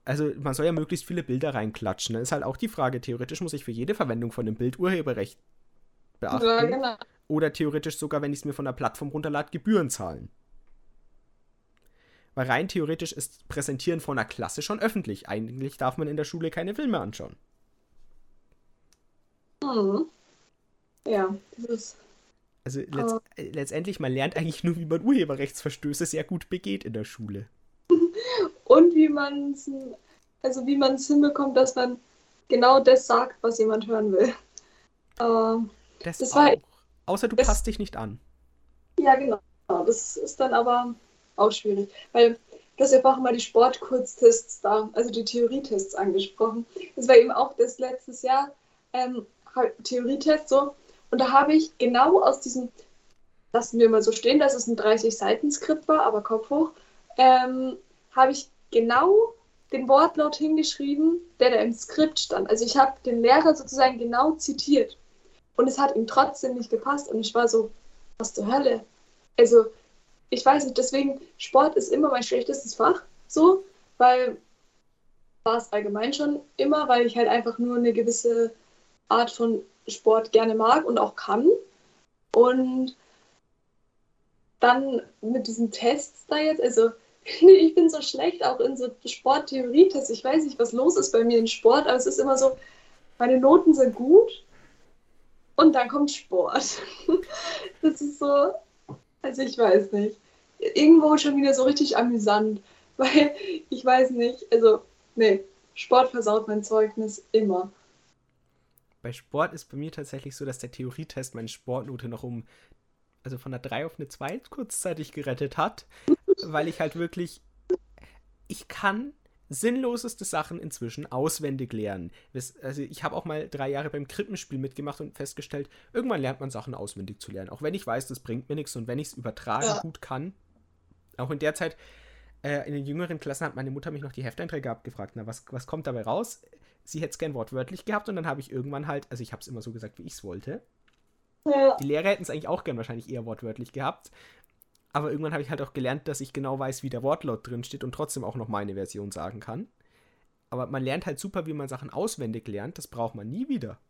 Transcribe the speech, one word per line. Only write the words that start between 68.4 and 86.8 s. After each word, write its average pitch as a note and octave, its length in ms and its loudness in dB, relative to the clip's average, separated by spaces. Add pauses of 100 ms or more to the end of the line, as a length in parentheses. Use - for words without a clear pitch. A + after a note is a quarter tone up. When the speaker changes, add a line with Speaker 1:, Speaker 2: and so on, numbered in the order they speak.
Speaker 2:
Hölle?“ A#3+ 380 0 (540)
Also, A#3 280 8 (640)
ich B3 160 -4
weiß C#4 180 4
nicht, B3+ 140 -4
deswegen, C4+ 420 -2 (180)
Sport C#4+ 380 2
ist - 160 0
immer D4 180 2
mein B3 120 -2
schlechtestes - 520 -4
Fach, - 280 2 (260)
so, F#4 360 4 (340)
weil B3+ 400 4 (1080)
war A3+ 140 2
es A3+ 140 -8
allgemein G#3 420 -4
schon D4 260 -2 (160)
immer, D4 320 0
weil A#3+ 180 4
ich A3+ 100 -4
halt A#3 120 2
einfach A#3 300 -2
nur A#3+ 180 -2
eine A#3+ 160 2
gewisse A#3 600 0 (560)
Art A#3 220 2
von A3+ 320 -2 (260)
Sport A3 440 0
gerne A3 220 4
mag A#3+ 320 4
und A#3 120 0
auch - 180 -2
kann. A3+ 320 2 (840)
Und B3+ 640 2 (1600)
dann B3+ 420 2 (180)
mit A3 260 -4
diesen A3+ 240 -4
Tests - 580 -4
da D4+ 100 -2
jetzt, D#4 240 0
also, A#3 280 2 (180)